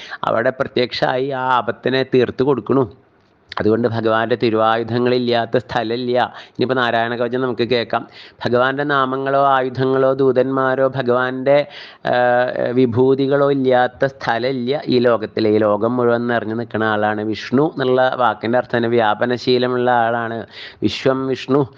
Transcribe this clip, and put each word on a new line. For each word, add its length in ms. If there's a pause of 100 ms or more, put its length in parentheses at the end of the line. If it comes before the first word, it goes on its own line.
(240)
അവിടെ 260
പ്രത്യക്ഷമായി 800
ആ 180
ആപത്തിനെ 540
തീർത്തു 420
കൊടുക്കണു. 400 (680)
അതുകൊണ്ട് 360
ഭഗവാന്റെ 480
തിരുവായുധങ്ങളില്ലാത്ത 1200
സ്ഥലമില്ല. 600 (300)
ഇനിയിപ്പോ 260
നാരായണ 420
കവചം 240
നമുക്ക് 280
കേൾക്കാം. 340 (420)
ഭഗവാന്റെ 400
നാമങ്ങളോ 600
ആയുധങ്ങളോ 680
ദൂതന്മാരോ 760
ഭഗവാന്റെ, 720 (480)
ആ, 80 (580)
വിഭൂതികളോ 760
ഇല്ലാത്ത 560
സ്ഥലമില്ല 800
ഈ 120
ലോകത്തിലെ. 520
ഈ 80
ലോകം 380
മുഴുവൻ 300
നിറഞ്ഞു 280
നിൽക്കുന്ന 300
ആളാണ് 400
വിഷ്ണു 480
എന്നുള്ള 280 (160)
വാക്കിന്റെ 420
അർത്ഥം 200
തന്നെ 100
വ്യാപനശീലമുള്ള 1000
ആളാണ് 480 (440)
വിശ്വം 440
വിഷ്ണു. 360 (160)